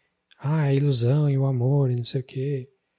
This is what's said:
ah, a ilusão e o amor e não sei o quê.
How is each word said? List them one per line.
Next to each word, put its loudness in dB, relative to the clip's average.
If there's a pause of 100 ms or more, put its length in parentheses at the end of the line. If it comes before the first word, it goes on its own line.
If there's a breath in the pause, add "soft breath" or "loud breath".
(400)
ah, 0
a 2
ilusão 2
e 0
o 0
amor 2
e 0
não -4
sei -6
o -8
quê. -6 (300)